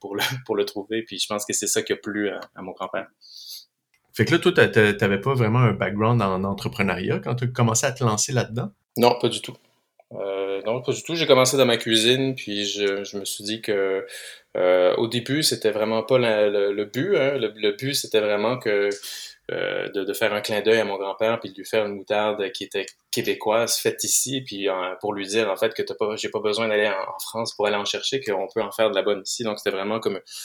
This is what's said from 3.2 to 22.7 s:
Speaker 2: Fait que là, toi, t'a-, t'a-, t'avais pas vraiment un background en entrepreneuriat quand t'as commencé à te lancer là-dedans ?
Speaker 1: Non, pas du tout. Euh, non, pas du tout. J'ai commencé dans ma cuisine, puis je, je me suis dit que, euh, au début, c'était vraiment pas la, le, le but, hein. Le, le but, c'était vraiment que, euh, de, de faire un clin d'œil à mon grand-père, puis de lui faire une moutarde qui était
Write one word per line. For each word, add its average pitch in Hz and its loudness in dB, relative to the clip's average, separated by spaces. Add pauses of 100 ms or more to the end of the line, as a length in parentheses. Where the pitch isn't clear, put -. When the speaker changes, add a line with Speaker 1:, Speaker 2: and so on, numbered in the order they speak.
Speaker 2:
Fait 113 2
que 131 4
là, 170 4
toi, 180 4
t'a-, 120 6
t'a-, 104 6
t'avais 98 2
pas 135 0
vraiment 117 2
un 113 6
background 104 2
en 95 0
entrepreneuriat 98 -2
quand 123 -4
t'as 127 -2
commencé 117 2
à 131 0
te 127 -6
lancer 110 0
là-dedans ? 123 -2 (260)
Speaker 1:
Non, 117 6
pas 120 2
du - -2
tout. - -12 (560)
Euh, 98 -4
non, 120 -2
pas 131 -2
du 113 -4
tout. 160 -6
J'ai 160 0
commencé 131 6
dans 131 6
ma 120 4
cuisine, 120 2
puis 104 -6
je, 101 -2
je 101 -10
me 98 -6
suis - -8
dit 110 -6
que, 98 0 (520)
euh, 90 6
au 117 0
début, 120 -2
c'était 110 2
vraiment 110 0
pas 127 4
la, 107 4
le, 101 2
le 104 -2
but, 180 -2
hein. 139 2
Le, 107 -2
le 107 0
but, 139 -4
c'était - 0
vraiment 107 0
que, 101 2 (600)
euh, 92 -4
de, 98 -2
de 98 -2
faire 104 0
un 104 -2
clin 104 -2
d'œil 110 4
à 107 2
mon 98 -2
grand-père, 110 0
puis 104 -12
de 95 -20
lui 95 -14
faire 110 0
une 101 -6
moutarde 104 -2
qui - -8
était 95 -4 (260)